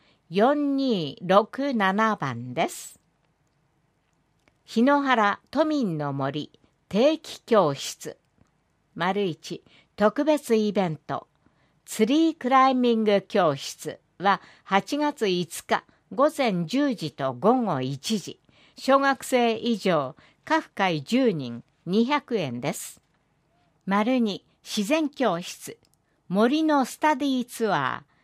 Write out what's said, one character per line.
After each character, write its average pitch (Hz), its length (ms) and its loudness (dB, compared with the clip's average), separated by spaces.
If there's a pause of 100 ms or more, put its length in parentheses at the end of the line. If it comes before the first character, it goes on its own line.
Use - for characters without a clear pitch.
(280)
四 277 480 2
二 220 460 -2
六 220 500 2
七 208 440 0
番 123 360 -6
で 170 160 -2
す。 - 320 -16 (1700)
檜 277 340 2
原 233 400 2 (100)
都 285 140 2
民 269 320 -2
の 147 160 -4
森 139 380 -4 (380)
定 285 300 2
期 - 240 -16
教 185 300 4
室。 - 460 -10 (760)
丸 190 280 -2
一、 170 420 -6 (320)
特 208 280 2
別 294 320 2
イ 214 160 2
ベ 185 160 0
ン 156 80 -6
ト。 - 320 -8 (560)
ツ - 200 0
リ 311 280 2
ー 311 40 -8
ク 254 120 -4
ラ 262 220 6
イ 262 40 2
ミ 247 220 2
ン 220 80 0
グ 202 180 4
教 175 340 2
室 - 420 -12 (200)
は 190 240 0 (220)
八 196 340 0
月 294 300 -2
五 180 360 -4
日 - 200 -2 (280)
午 269 240 2
前 190 300 0
十 269 280 0
時 160 180 -8
と 135 200 -4
午 165 220 2
後 202 260 -2
一 139 380 -4
時。 - 220 -14 (360)
小 269 220 2
学 277 260 0
生 240 320 0
以 233 200 -2
上、 151 400 -2 (280)
下 311 160 0
府 - 140 -10
会 165 280 -2
十 233 300 0
人、 123 320 -8 (220)
二 202 180 2
百 269 320 -2
円 127 240 -4
で 139 140 -4
す。 - 260 -16 (880)
丸 214 320 2
二、 208 260 -2 (180)
自 - 240 -4
然 302 220 0
教 202 320 -2
室。 - 380 -14 (500)
森 240 340 2
の 294 220 4
ス - 140 -10
タ 311 180 2
デ 277 80 -4
ィ 262 160 0
ー 233 80 -6
ツ 220 240 -2
ア 131 320 -2 (180)